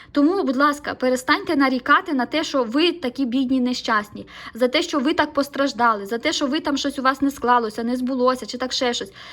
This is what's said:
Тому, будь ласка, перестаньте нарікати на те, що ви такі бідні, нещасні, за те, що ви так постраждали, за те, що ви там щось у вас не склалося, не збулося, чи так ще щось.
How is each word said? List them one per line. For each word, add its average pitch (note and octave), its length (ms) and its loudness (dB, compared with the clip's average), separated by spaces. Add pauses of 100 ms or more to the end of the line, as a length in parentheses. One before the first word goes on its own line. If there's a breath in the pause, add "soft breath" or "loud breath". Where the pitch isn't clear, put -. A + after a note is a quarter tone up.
(120)
Тому, D#4+ 300 4
будь B3+ 140 0
ласка, C#4+ 380 0
перестаньте C#4+ 640 0
нарікати C#4+ 560 4
на B3 140 0
те, D#4 180 -2
що C4+ 200 0
ви D4+ 280 2
такі C4+ 320 -6
бідні, B3+ 360 0
нещасні, A3+ 680 -2 (280 loud breath)
за B3 140 2
те, D4 140 0
що E4 160 -2
ви C#4+ 160 2
так D4+ 180 0
постраждали, A#3+ 760 0
за A#3 120 -4
те, D4+ 140 0
що D4 140 -2
ви D4 140 -2
там D4 160 -2
щось C#4 220 -4
у B3+ 40 -4
вас C4 200 2
не C#4 80 2
склалося, A#3 540 0
не B3 120 -2
збулося, B3+ 500 0
чи B3 120 -10
так B3+ 140 -4
ще A#3+ 220 0
щось. A#3 180 -8 (200 loud breath)